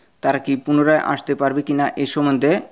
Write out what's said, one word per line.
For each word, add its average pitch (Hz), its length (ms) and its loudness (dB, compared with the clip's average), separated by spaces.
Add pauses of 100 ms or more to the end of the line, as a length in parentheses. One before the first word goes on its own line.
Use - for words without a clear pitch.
(220)
তারা 135 180 0
কি 139 160 -2
পুনরায় 147 440 2
আসতে 143 360 -4
পারবে 135 260 0
কি 143 120 -4
না, 143 220 0
এই 139 100 -4
সম্বন্ধে 143 540 0 (120)